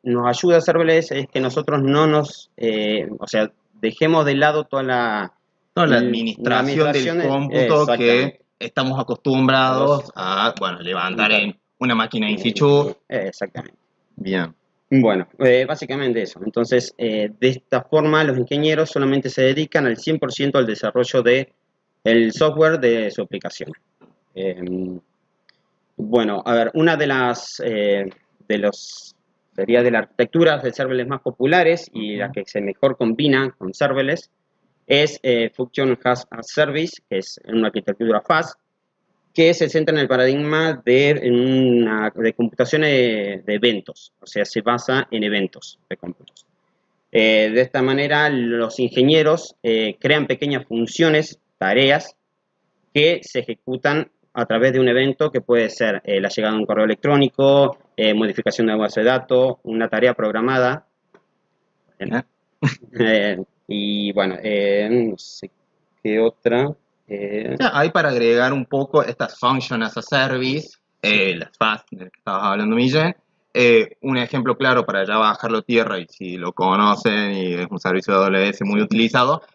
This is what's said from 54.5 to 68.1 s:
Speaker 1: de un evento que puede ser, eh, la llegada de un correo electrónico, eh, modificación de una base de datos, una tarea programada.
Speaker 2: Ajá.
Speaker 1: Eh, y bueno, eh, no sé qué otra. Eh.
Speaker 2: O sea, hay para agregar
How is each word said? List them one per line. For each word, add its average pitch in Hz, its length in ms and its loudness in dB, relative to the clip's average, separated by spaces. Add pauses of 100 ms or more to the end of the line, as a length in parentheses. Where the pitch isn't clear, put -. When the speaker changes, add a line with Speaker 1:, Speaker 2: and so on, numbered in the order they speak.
Speaker 1:
de 131 80 2
un 127 80 4
evento 135 420 0
que 127 80 -2
puede 117 300 0
ser, 107 340 -2
eh, 101 160 0
la 98 80 -2
llegada 107 280 -2
de 107 40 0
un 107 60 -2
correo 107 180 0
electrónico, 139 920 2 (180)
eh, 107 180 2
modificación 110 540 0
de 110 60 0
una 107 100 0
base 107 180 -2
de 107 40 0
datos, 127 580 2
una 113 240 -4
tarea 117 260 2
programada. 123 720 0 (1120)
Speaker 2:
Ajá. 113 260 -6 (760)
Speaker 1:
Eh, 104 380 2 (300)
y 104 440 -4
bueno, 95 320 -2
eh, 104 480 0
no 113 260 0
sé - 320 -20 (540)
qué 107 160 -2
otra. 117 500 0 (380)
Eh. 104 460 -8
Speaker 2:
O - 40 -6
sea, 254 160 0
hay 151 160 2
para 160 200 0
agregar 120 440 2